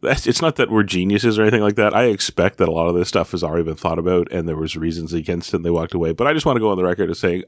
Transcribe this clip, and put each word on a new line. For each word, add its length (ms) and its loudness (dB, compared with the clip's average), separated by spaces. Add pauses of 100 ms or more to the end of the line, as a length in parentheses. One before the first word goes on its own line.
That's, 240 -2
it's 140 0
not 160 0
that 140 0
we're 120 4
geniuses 560 2
or 40 4
anything 180 4
like 160 2
that. 180 2
I 100 4
expect 520 0
that 120 2
a 40 0
lot 160 0
of 60 0
this 140 0
stuff 240 -2
has 120 -4
already 200 -2
been 120 -6
thought 220 -2
about, 340 0
and 160 -4
there 80 -4
was 180 -6
reasons 380 -6
against 400 -4
it, 40 -2
and 80 -2
they 40 0
walked 240 -2
away. 200 -2
But 140 0
I 60 2
just 140 -2
wanna 140 2
go 100 2
on 80 -2
the 60 0
record 260 0
as 80 -6
saying, 300 -2